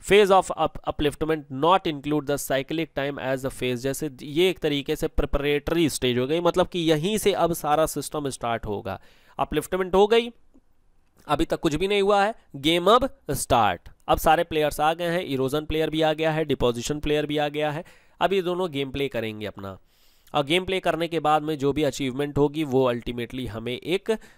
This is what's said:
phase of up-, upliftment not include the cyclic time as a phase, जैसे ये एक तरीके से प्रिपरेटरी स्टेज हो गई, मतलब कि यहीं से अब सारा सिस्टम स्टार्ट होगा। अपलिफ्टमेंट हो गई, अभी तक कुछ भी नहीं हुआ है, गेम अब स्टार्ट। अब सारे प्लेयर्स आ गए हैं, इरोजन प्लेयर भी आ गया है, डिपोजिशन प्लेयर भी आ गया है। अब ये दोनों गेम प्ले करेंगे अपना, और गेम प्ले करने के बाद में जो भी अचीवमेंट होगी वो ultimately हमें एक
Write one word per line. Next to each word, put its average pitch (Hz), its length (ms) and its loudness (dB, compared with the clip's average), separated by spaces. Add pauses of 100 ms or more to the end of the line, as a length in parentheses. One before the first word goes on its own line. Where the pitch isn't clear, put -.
(120)
phase 196 200 8 (100)
of - 100 -4
up-, - 380 -4
upliftment 156 540 -2 (220)
not 185 280 4
include 147 320 -4
the 143 120 0
cyclic 147 600 -4
time 139 220 -4
as 131 200 -2
a 131 100 -6
phase, 123 260 -4
जैसे 139 360 -4 (100)
ये 160 280 0
एक 170 100 -6
तरीके 147 360 -2
से 156 120 -4
प्रिपरेटरी 147 840 0
स्टेज 123 280 0
हो 127 100 0
गई, 160 120 0
मतलब 175 280 2
कि 180 120 -6
यहीं 165 380 2
से 196 160 2
अब 170 200 2
सारा 156 320 2
सिस्टम 147 440 -6
स्टार्ट 117 360 -6
होगा। 104 360 -8 (380)
अपलिफ्टमेंट 180 560 -2
हो 208 120 6
गई, 233 220 2 (1000)
अभी 147 180 2
तक 160 140 -2
कुछ 151 160 2
भी 180 120 0
नहीं 202 140 2
हुआ 202 240 4
है, 226 100 -2 (200)
गेम 170 360 4
अब 254 180 6 (220)
स्टार्ट। 110 580 2 (180)
अब 156 100 4
सारे 160 260 4
प्लेयर्स 151 360 -2
आ 156 140 2
गए 170 140 -4
हैं, 175 180 -2
इरोजन 135 400 -2
प्लेयर 156 240 0
भी 156 120 -2
आ 156 120 2
गया 160 180 0
है, 156 140 0
डिपोजिशन 127 540 -2
प्लेयर 151 260 0
भी 147 120 -4
आ 147 100 0
गया 151 240 -4
है। 156 120 -8 (360)
अब 175 140 2
ये 196 80 2
दोनों 175 300 -2
गेम 139 200 -4
प्ले 139 160 -4
करेंगे 110 380 -6
अपना, 98 320 -10 (560)
और 147 120 0
गेम 180 200 0
प्ले 185 140 -4
करने 165 280 -2
के 160 120 -2
बाद 151 220 2
में 156 160 -4
जो 139 160 0
भी 151 100 0
अचीवमेंट 139 540 -2
होगी 147 260 0
वो 131 300 2
ultimately 120 540 -8
हमें 113 260 -8
एक 190 380 -4 (260)